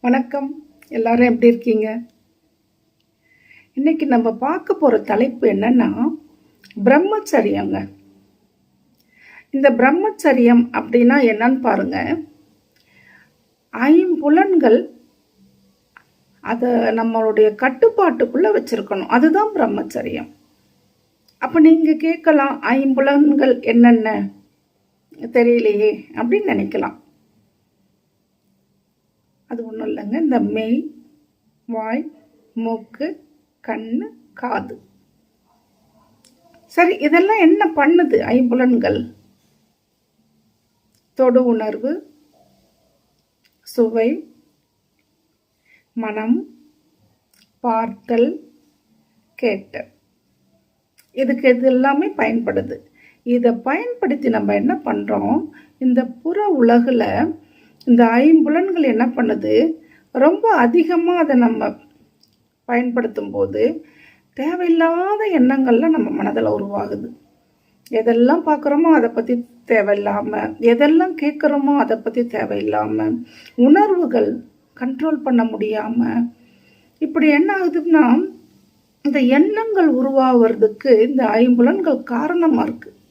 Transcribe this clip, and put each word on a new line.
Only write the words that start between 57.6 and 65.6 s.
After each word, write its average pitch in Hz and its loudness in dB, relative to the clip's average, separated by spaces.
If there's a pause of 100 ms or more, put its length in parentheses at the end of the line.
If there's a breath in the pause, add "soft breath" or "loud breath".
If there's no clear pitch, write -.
இந்த 240 4
ஐம்புலன்கள் 311 2
என்ன 240 0
பண்ணுது? 220 0 (380 soft breath)
ரொம்ப 381 2
அதிகமா 330 2
அதை 294 0
நம்ம 226 0 (880)
பயன்படுத்தும் 233 -4
போது 214 -4 (480 soft breath)
தேவையில்லாத 349 -2
எண்ணங்கள்லாம் 262 2